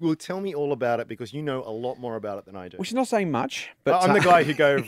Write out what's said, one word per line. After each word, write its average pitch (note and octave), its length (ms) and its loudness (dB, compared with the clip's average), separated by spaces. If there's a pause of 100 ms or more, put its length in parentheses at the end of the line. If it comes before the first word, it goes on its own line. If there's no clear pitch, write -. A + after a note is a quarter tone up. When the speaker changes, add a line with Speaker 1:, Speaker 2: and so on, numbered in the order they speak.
Speaker 1:
Well, D#3+ 160 0
tell F#3 240 -10
me G3 140 -6
all C#3+ 180 -2
about A#2+ 280 0
it A#2 60 -6
because A2 280 -12
you D3+ 80 -8
know C3+ 220 -4
a A2 60 -12
lot A#2+ 280 -6
more A#2+ 180 -8
about G2+ 220 -8
it - 80 -16
than G2 100 -18
I F2+ 120 -12
do. F2+ 100 -16
Speaker 2:
Which F#3 100 -6
is A3 60 -8
not B3+ 120 0
saying G3+ 240 0
much, - 380 -4 (160)
but, F3 180 4
Speaker 1:
I'm F#3 80 4
Speaker 2:
uh, G3+ 40 6
Speaker 1:
the G3+ 60 6
guy F3 220 8
who D3 120 0
go, C#3+ 340 4